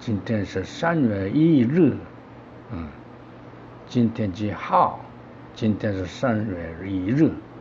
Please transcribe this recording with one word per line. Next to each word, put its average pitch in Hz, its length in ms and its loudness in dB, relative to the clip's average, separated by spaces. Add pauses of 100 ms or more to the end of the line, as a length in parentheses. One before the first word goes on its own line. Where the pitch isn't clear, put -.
진天是三月一日. 117 2000 2 (760)
음, 82 180 -8 (960)
진天几号, 110 1120 0 (540)
진天是三月一日. 98 1800 0 (280)